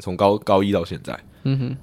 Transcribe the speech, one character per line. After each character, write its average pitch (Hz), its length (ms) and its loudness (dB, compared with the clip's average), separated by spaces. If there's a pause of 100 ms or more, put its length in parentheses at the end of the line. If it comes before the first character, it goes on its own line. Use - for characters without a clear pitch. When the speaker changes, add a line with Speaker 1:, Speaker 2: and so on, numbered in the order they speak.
Speaker 1:
从 92 160 -8
高-， 101 220 4
高 98 240 2
一 101 100 0
到 92 100 0
现 85 220 -10
在。 - 140 -10 (240)
Speaker 2:
嗯 139 160 0
哼。 135 240 -6